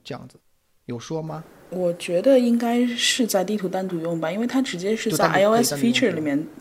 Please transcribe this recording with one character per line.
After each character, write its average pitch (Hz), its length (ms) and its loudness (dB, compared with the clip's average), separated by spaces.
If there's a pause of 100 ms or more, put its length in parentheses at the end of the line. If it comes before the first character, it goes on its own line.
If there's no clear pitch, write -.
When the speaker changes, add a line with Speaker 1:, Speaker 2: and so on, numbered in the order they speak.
Speaker 1:
这 - 120 -12
样 127 120 -14
子？ - 120 -20 (480)
有 123 120 -8
说 160 220 -8
吗？ 156 240 -10 (260)
Speaker 2:
我 175 240 -2
觉 175 280 -2
得 269 160 6
应 233 180 4
该 240 300 0
是 240 400 0
在 196 160 0
地 208 140 -2
图 185 120 -4
单 190 180 -4
独 180 120 -6
用 165 220 -4
吧， 160 100 -2
因 190 80 -4
为 233 80 -2
它 247 160 0
直 185 160 -6
接 196 160 -2
是 226 160 -4
在 - 0 -
Speaker 1:
就 156 80 0
单 - 100 4
独 - 60 0
可 185 60 4
以 - 20 4
单 - 0 -
独 - 0 -
用， 214 120 4
Speaker 2:
I 226 40 4
O 240 40 4
S 151 140 -2
feature 233 380 2
里 160 60 -4
面 151 260 -2 (140)